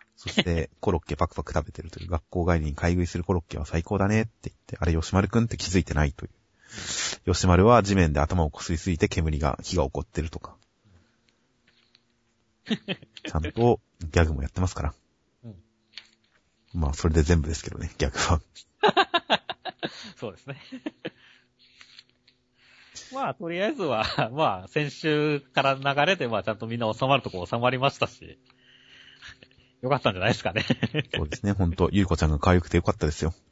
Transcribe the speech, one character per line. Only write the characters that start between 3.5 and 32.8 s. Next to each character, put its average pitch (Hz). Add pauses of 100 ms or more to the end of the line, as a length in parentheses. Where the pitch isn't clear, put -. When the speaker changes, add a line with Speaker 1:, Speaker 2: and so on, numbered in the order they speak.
Speaker 1:
は 80
最 82
高 101
だ 98
ね 110
っ -
て - (140)
言 -
っ - (100)
て、 -
あ -
れ、 87
吉 80
丸 98
く 117
ん 117
っ -
て -
気 -
づ 92
い 78
て -
な 76
い 69
と -
い -
う。 - (960)
う 92
ん。 90
吉 -
丸 90
は 120
地 98
面 82
で 71
頭 80
を 76
こ -
す -
り 80
す -
ぎ 80
て 104
煙 80
が、 71
火 -
が 78
起 67
こ 71
っ 71
て -
る 80
と -
か。 - (2000)
<laughs> -
ち 214 (560)
ゃ 78
ん -
と 117 (200)
ギ 82 (120)
ャ 82
グ 80
も 67
や 69
っ -
て -
ま 90
す -
か -
ら。 71 (500)
Speaker 2:
う 117
ん。 104 (1160)
Speaker 1:
ま 78
あ、 76
そ -
れ 78
で 78
全 80
部 73
で 76
す -
け -
ど -
ね、 -
ギ -
ャ 69
グ -
は。 - (440)
Speaker 2:
<laughs> -
そ 120
う 95
で 82
す -
ね。 135
<laughs> - (2500)
ま 262
あ、 135
と 170
り 170
あ 214
え 320
ず 269
は、 113 (140)
<laughs> 120
ま 110
あ、 -
先 147
週 151
か -
ら 135
流 139
れ 190
で、 143
ま 110
あ、 95
ち 113
ゃ 107
ん 101
と 117
み 117
ん 117
な 110
収 -
ま 135
る 123
と 104
こ 90
収 120
ま 123
り 127
ま 135
し -
た -
し、 80 (760)
<laughs> -
よ 127
か 139
っ -
た 120
ん 98
じ 92
ゃ -
な 95
い 117
で -
す -
か 87
ね。 110 (240)
<laughs> -
Speaker 1:
そ 87
う 76
で -
す -
ね、 101
ほ 95
ん 85
と、 87
ゆ 98
り 95
子 82
ち 78
ゃ -
ん 78
が 73
可 92
愛 90
く -
て -
よ 87